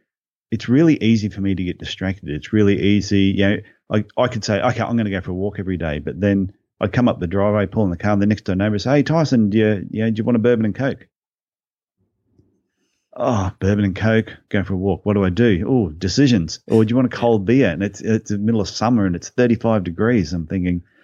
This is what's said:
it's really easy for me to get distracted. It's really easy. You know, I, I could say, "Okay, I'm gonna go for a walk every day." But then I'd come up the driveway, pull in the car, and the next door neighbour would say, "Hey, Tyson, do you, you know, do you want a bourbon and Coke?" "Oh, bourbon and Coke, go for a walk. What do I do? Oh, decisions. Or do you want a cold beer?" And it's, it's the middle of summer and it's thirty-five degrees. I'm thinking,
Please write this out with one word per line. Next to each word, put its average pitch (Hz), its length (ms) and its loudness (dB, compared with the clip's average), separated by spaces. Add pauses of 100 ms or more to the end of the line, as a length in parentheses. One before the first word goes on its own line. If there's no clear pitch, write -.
(500)
it's - 180 -6
really 151 340 4
easy 107 280 2
for 101 100 -10
me 98 140 0
to 90 100 -4
get 87 140 -6
distracted. 92 500 -8
It's 73 240 -8
really 101 280 4
easy. 98 560 2
You 98 120 2
know, 101 80 0 (340)
I, 104 140 0 (140)
I 123 100 2
could 110 160 -6
say, 104 160 0
"Okay, 113 220 -2
I'm 117 160 -2
gonna 110 100 -2
go 95 140 -4
for - 80 -10
a 90 40 -6
walk 98 240 -6
every 92 200 -4
day." 76 220 -4
But 71 200 -10
then 98 320 2 (280)
I'd 104 120 -2
come 123 160 2
up - 100 -2
the 90 80 -4
driveway, 101 400 0
pull 113 180 -2
in 92 60 0
the 85 60 -4
car, 104 160 -2
and 101 80 2
the 101 60 2
next 104 180 0
door 92 120 -2
neighbour 104 160 0
would 101 100 -4
say, 131 140 0
"Hey, 143 60 4
Tyson, 135 460 2
do 104 100 0
you, 107 320 0
you 107 140 -4
know, 113 60 0
do 110 100 -4
you 107 40 -4
want 123 120 0
a 120 40 0
bourbon 113 260 2
and 101 80 -4
Coke?" - 340 -6 (2000)
"Oh, 107 440 -2
bourbon 101 240 2
and 95 100 0
Coke, 110 380 0 (160)
go 101 160 -2
for 98 100 -6
a - 20 -2
walk. 92 300 -2
What 104 80 2
do 101 100 4
I 92 60 2
do? 98 380 2
Oh, 117 220 0
decisions. 92 680 0 (100)
Or 110 160 4
do 107 60 -2
you 120 60 0
want 127 160 0
a - 40 -12
cold 113 280 0
beer?" 117 260 2
And 80 120 -4
it's, 101 180 -6
it's 110 300 -2
the 104 80 -4
middle 107 220 0
of 92 80 -4
summer 110 380 0
and 90 80 0
it's - 140 -10
thirty-five 117 560 0
degrees. 92 480 0
I'm 87 140 -6
thinking, 90 360 -2 (220)